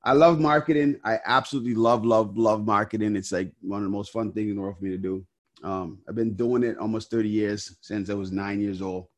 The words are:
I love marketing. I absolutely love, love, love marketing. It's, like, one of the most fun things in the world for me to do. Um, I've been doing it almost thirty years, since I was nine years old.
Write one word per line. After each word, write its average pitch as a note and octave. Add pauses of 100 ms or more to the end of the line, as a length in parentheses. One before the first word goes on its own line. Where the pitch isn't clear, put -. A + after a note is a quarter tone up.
I B2+
love D#3+
marketing. D3
I A2
absolutely B2
love, A2+
love, A2
love G#2+
marketing. G#2+
It's, F#2+
like, F#2
one G2
of G#2
the F#2+
most G2+
fun A2
things G#2+
in G2+
the G2
world F#2+
for F#2+
me F#2+
to F#2
do. F#2+ (360)
Um, F#2 (100)
I've G2+
been A2+
doing A#2+
it A#2
almost A2
thirty A2+
years, G#2
since G2+
I G2+
was F#2+
nine G2
years G2
old. F#2